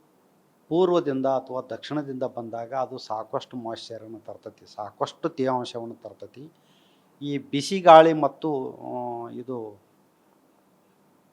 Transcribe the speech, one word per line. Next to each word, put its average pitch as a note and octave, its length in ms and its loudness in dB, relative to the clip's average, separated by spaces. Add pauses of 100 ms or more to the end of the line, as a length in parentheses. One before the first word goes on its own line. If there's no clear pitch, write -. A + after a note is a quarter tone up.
(680)
ಪೂರ್ವದಿಂದ D#3+ 560 2
ಅಥವಾ B2+ 360 -2
ದಕ್ಷಿಣದಿಂದ C3 600 -8
ಬಂದಾಗ A#2 500 -8
ಅದು C3 240 -4
ಸಾಕಷ್ಟು A#2 600 -8
ಮಾಯಿಶ್ಚರನ್ನು A2+ 640 -12
ತರ್ತೈತಿ, - 560 -20
ಸಾಕಷ್ಟು G#2+ 540 -6
ತೇವಾಂಶವನ್ನು B2 680 -4
ತರ್ತೈತಿ. A2 560 -20 (680)
ಈ C#3+ 160 -4
ಬಿಸಿ C#3+ 420 -4
ಗಾಳಿ D#3+ 340 12
ಮತ್ತು, C#3+ 560 -2
ಆ, A#2+ 600 -10
ಇದು A#2 500 -12 (1500)